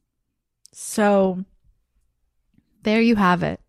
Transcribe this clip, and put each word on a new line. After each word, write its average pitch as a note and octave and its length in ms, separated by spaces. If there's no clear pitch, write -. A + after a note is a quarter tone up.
So G3 720
there A3 180
you A#3 160
have F3+ 260
it. D#3 260